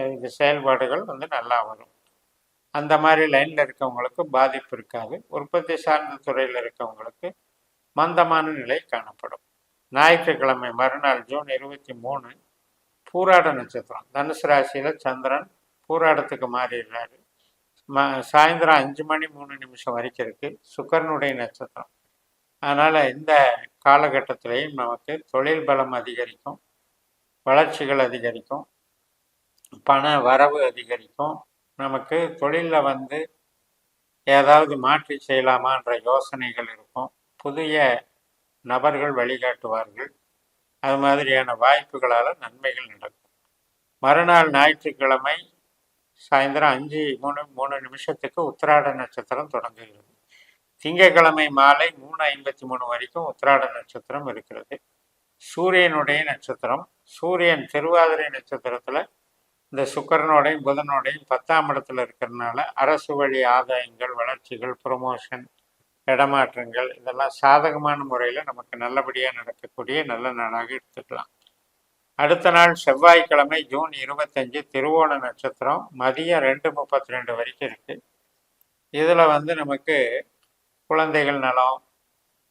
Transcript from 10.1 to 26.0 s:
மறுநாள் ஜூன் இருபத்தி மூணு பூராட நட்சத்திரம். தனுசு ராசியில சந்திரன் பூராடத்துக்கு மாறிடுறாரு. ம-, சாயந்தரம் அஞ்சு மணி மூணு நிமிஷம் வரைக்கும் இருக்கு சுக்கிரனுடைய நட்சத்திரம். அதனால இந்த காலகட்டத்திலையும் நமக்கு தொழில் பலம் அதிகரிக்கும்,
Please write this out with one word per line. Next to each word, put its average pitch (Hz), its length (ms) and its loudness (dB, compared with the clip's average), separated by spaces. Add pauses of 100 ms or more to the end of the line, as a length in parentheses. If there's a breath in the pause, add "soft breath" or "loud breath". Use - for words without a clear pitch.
மறுநாள் 131 520 0
ஜூன் 139 340 -8
இருபத்தி 139 380 -14 (100)
மூணு 127 260 -10 (720)
பூராட 180 500 4
நட்சத்திரம். 120 600 -12
தனுசு 151 340 -4
ராசியில 139 480 2
சந்திரன் 131 520 -4 (420)
பூராடத்துக்கு 147 640 0
மாறிடுறாரு. 117 600 -8 (720)
ம-, 139 300 -2 (120)
சாயந்தரம் 160 500 6
அஞ்சு 143 240 -8
மணி 156 220 -4
மூணு 143 300 -20
நிமிஷம் 127 400 -10
வரைக்கும் 123 300 -8
இருக்கு 143 240 -12 (220)
சுக்கிரனுடைய 147 640 -4
நட்சத்திரம். 123 560 -14 (720)
அதனால 151 320 2 (140)
இந்த 151 240 -2 (500)
காலகட்டத்திலையும் 139 880 2
நமக்கு 120 400 -8 (160)
தொழில் 147 380 0
பலம் 135 300 0
அதிகரிக்கும், 120 600 -10 (880)